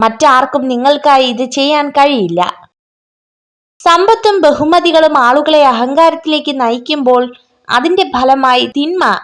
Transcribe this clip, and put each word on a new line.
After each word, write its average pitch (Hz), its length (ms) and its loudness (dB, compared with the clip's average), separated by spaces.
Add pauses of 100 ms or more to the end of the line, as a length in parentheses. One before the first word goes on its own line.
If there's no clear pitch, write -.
മറ്റാർക്കും 262 680 0
നിങ്ങൾക്കായി 269 600 0
ഇത് 247 220 -4
ചെയ്യാൻ 285 400 -2
കഴിയില്ല. 254 520 0 (1400)
സമ്പത്തും 392 640 2
ബഹുമതികളും 311 760 2
ആളുകളെ 285 480 2
അഹങ്കാരത്തിലേക്ക് 294 960 0
നയിക്കുമ്പോൾ 247 600 -2 (440)
അതിന്റെ 330 360 0
ഫലമായി 262 640 0
തിന്മ 311 360 -4 (200)